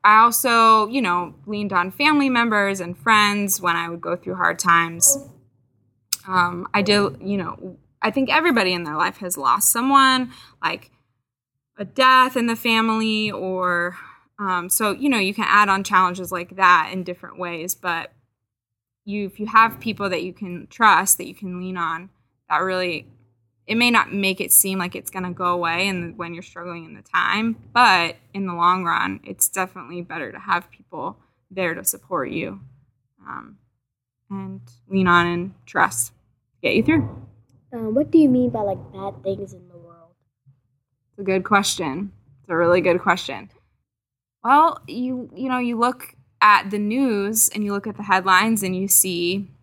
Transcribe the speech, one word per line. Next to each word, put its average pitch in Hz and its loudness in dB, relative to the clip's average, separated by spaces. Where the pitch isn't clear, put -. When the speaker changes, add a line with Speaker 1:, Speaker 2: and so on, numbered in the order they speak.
Speaker 1:
I 214 8
also, 226 6
you 247 -2
know, 175 -2
leaned 208 -4
on 185 0
family 285 2
members 214 2
and 175 -8
friends 208 2
when 175 0
I 170 -4
would 170 -10
go 170 -4
through 180 -8
hard 170 0
times. 170 2
Um, 175 -2
I 202 2
did, 202 2
you 196 -4
know, 175 -10
I 214 0
think 269 -2
everybody 233 2
in 175 -6
their 151 -8
life 175 -2
has 180 -8
lost 135 0
someone, 262 2
like - -6
a 202 -6
death 262 4
in 233 0
the 233 -2
family, 220 0
or, 180 -2
um, 185 -4
so, 208 0
you 269 -2
know, 247 2
you 196 0
can 202 -4
add 202 4
on 190 0
challenges 185 0
like 180 -8
that 180 6
in 185 -6
different 180 -12
ways. 170 -8
But 170 -6
you, 202 -6
if 196 -14
you 214 -8
have 220 2
people 202 -6
that 170 -4
you 185 -10
can 175 -12
trust, 196 2
that - -12
you 190 -16
can 180 -10
lean 185 -8
on, 170 -8
that 151 0
really, 185 -4
it 220 -2
may 240 2
not - 2
make 190 -2
it - -6
seem 190 4
like 180 -6
it's - -12
gonna 180 -8
go 180 -4
away 175 0
and 175 -6
when 170 -10
you're 170 -14
struggling 170 -14
in 160 -20
the - -20
time, 214 -2
but 185 4
in 196 -6
the 175 -6
long 175 2
run, - -2
it's - -4
definitely 175 -8
better 160 -12
to - -16
have 175 -4
people 165 -12
there 185 -4
to 196 -12
support - -4
you, - -8
um, 58 -18
and 190 -12
lean 190 2
on 175 6
and 175 -4
trust - -6
to - -20
get - -2
you 220 2
through. 302 -2
Speaker 2:
Uh, 226 -8
what 285 -2
do 330 4
you 294 6
mean 247 2
by, 226 -6
like, 196 -6
bad 196 -12
things 196 -8
in 180 -20
the 175 -20
world? 170 -20
Speaker 1:
It's - -20
a 196 -8
good 190 0
question. 190 -2
It's - -18
a 165 -2
really 175 4
good 175 2
question. 127 -4
Well, 294 4
you, 247 -8
you 247 -6
know, 254 -2
you 240 -2
look 247 -2
at 202 6
the 208 -4
news 220 0
and 214 -6
you 202 -4
look 202 -6
at 202 -10
the 208 -10
headlines 196 4
and 185 -2
you 190 -2
see 185 0